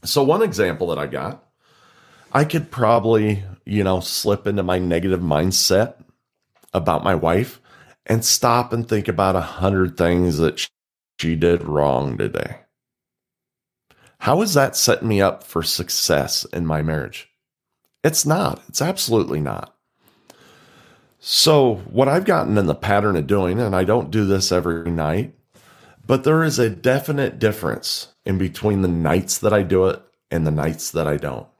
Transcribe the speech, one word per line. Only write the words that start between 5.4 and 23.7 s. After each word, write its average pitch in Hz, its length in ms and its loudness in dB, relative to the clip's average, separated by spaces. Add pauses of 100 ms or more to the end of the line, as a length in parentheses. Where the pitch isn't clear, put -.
about 82 300 0
my 90 140 0
wife 82 440 0 (460)
and 113 180 0
stop 120 480 0
and 117 160 -4
think 104 200 -2
about 95 260 2
a 92 60 0
hundred 92 560 0
things 87 420 2
that 80 220 0
sh-, - 80 -8 (500)
she 82 160 -2
did 85 300 2
wrong 71 520 0
today. - 440 -6 (1600)
How 165 220 0
is 196 120 -2
that 139 220 2
setting - 320 0
me 104 120 2
up 95 240 0
for - 180 -6
success - 840 -2
in 85 200 -6
my 78 160 -2
marriage? 76 460 -6 (720)
It's 160 240 0
not. - 420 -2
It's - 140 -4
absolutely 113 580 0
not. 52 360 -8 (1400)
So 139 560 4 (140)
what 131 180 2
I've 170 160 2
gotten 156 340 2
in 95 80 2
the 73 80 0
pattern 101 420 0
of 76 100 -2
doing, 98 340 0
and 104 140 0